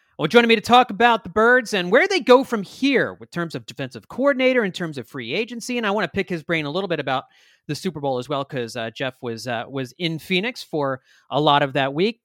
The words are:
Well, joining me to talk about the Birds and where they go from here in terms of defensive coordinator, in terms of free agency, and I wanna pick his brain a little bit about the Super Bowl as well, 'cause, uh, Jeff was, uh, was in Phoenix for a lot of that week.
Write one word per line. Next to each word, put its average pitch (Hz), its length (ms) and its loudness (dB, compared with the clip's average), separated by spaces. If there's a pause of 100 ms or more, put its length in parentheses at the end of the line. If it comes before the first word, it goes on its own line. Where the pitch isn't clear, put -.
(200)
Well, 156 80 -2
joining 233 220 6
me 226 60 6
to 208 60 0
talk 240 300 4
about 226 320 2
the 185 60 -14
Birds 226 440 2
and 180 180 -2
where 311 160 4
they 381 120 0
go 247 240 6
from 214 180 -4
here 185 580 -2
in - 80 -18
terms 170 280 -6
of 117 100 -8
defensive 127 440 -14
coordinator, 254 540 2
in 185 80 -2
terms 160 280 -8
of 113 80 -10
free 123 260 -8
agency, 233 440 -6
and 226 100 -2
I 196 40 0
wanna 202 160 0
pick 196 220 -4
his 170 140 -6
brain 160 220 -2
a 143 60 -6
little 190 160 -4
bit 160 120 -4
about 131 240 -4 (440)
the 147 80 -4
Super 156 240 -6
Bowl 139 180 -2
as 123 100 -8
well, 139 180 -4
'cause, 120 300 -8
uh, 113 140 -6
Jeff 131 320 -8
was, 117 260 -8
uh, 117 220 -4
was 131 280 -6
in 165 220 -4
Phoenix 196 440 -2
for 139 380 -4 (280)
a 127 100 0
lot 147 220 4
of 135 120 -2
that 139 200 0
week. 196 320 -2